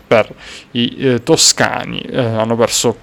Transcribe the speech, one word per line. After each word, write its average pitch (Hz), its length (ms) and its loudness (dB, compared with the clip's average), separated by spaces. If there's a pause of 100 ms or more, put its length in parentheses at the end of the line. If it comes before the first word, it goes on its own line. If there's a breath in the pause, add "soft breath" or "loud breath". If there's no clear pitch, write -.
per 113 260 2 (400 loud breath)
i, 120 260 -2
eh, 123 240 0
toscani. - 800 0
Eh, - 180 -4
hanno 113 340 0
perso 117 480 0